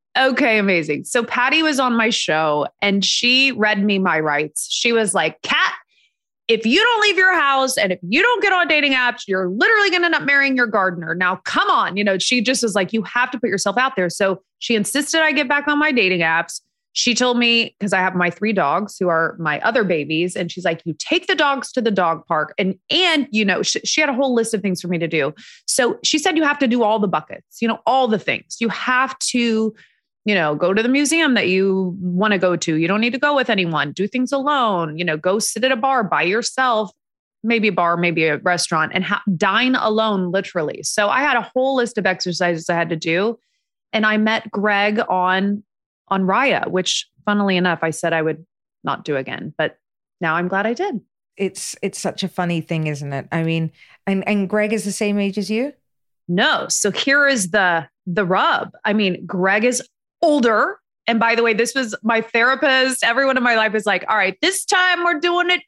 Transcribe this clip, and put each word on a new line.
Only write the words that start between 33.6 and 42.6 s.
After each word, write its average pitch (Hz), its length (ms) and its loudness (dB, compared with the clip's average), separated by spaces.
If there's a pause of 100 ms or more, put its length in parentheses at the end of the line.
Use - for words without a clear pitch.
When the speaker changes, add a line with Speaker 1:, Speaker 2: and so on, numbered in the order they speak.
Speaker 1:
Do 190 160 -4
things 254 240 -2
alone, 233 680 0
you 175 80 -4
know, 160 120 -2
go 185 240 0
sit 214 240 -4
at 262 80 2
a 277 40 2
bar 254 280 0
by 156 180 0
yourself, 220 680 0 (500)
maybe 220 240 0
a 202 60 2
bar, 170 240 2
maybe 165 300 0
a 147 120 2
restaurant, 170 560 -2
and 185 80 -2
ha-, 180 200 -4 (140)
dine 220 380 2
alone, 214 560 0
literally." 175 540 -4
So 208 240 0
I 269 140 2
had 277 140 2
a 220 180 -4
whole 262 200 0
list 240 240 -2
of 190 80 -2
exercises 175 640 -2